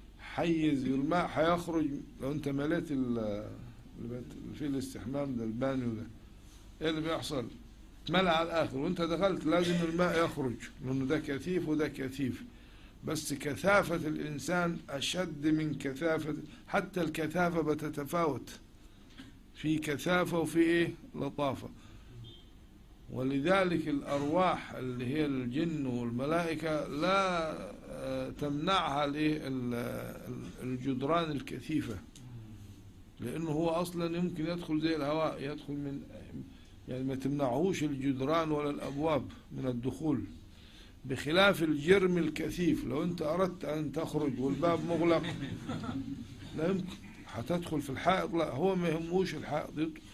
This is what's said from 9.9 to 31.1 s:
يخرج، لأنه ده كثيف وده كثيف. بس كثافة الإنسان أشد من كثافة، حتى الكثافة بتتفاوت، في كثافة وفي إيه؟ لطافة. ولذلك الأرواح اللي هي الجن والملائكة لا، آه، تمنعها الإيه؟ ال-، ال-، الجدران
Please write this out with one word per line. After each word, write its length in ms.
يخرج، 300
لأنه 180
ده 140
كثيف 500
وده 200
كثيف. 560
بس 300
كثافة 640
الإنسان 840
أشد 560
من 280
كثافة، 600
حتى 320
الكثافة 600
بتتفاوت، 880
في 240
كثافة 600
وفي 220
إيه؟ 340
لطافة. 540
ولذلك 760
الأرواح 840
اللي 340
هي 200
الجن 600
والملائكة 1000
لا، 640
آه، 400
تمنعها 760
الإيه؟ 320
ال-، 280
ال-، 880
الجدران 680